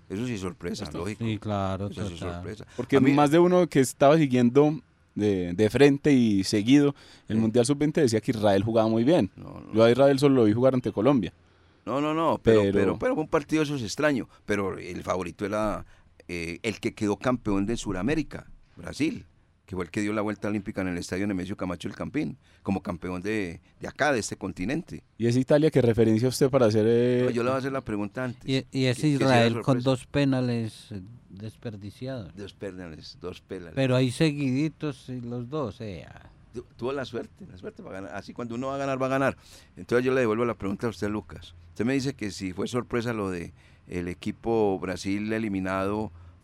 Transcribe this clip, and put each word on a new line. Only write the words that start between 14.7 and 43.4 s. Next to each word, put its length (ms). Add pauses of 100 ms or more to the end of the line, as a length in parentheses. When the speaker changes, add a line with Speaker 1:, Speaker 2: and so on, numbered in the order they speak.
Speaker 1:
el 240
favorito 420
era, 400 (440)
eh, 340
el 180
que 140
quedó 240
campeón 480
de 100
Sudamérica, 720 (280)
Brasil, 520 (400)
que 100
fue 100
el 40
que 120
dio 100
la 100
vuelta 260
olímpica 340
en 60
el 100
estadio 280
Nemesio 300
Camacho 320
El 60
Campín, 420 (260)
como 200
campeón 400
de, 380 (200)
de 80
acá, 240
de 60
este 180
continente. 680 (140)
Speaker 2:
¿Y 100
es 100
Italia 340
que 100
referencia 480
usted 220
para 160
hacer, 200
eh? 380
Speaker 1:
No, 60
yo 120
le 60
voy 80
a 20
hacer 140
la 80
pregunta 440
antes. 200
Speaker 3:
Y, 260
y 140
es 120
Speaker 1:
Que, 60
que 160
sea 80
Speaker 3:
Israel 280
con 100
Speaker 1:
sorpresa. 260
Speaker 3:
dos 160
penales, 840
eh, 100 (300)
desperdiciados. 1080
Speaker 1:
Dos 160
penales, 680
dos 220
penales. 340
Speaker 3:
Pero 220
ahí 140
seguiditos, 1000
y 140
los 260
dos, 320
eh, 260
ah. 220 (240)
Speaker 1:
Tu-, 140 (100)
tuvo 160
la 140
suerte, 400
la 100
suerte 260
para 200
ganar. 120
Así 200
cuando 220
uno 100
va 80
a 40
ganar, 220
va 60
a 40
ganar. 280 (360)
Entonces 300
yo 80
le 80
devuelvo 240
la 100
pregunta 320
a 40
usted, 180
Lucas. 460 (160)
Usted 160
me 80
dice 180
que 180
si 220
fue 160
sorpresa 460
lo 160
de 240 (340)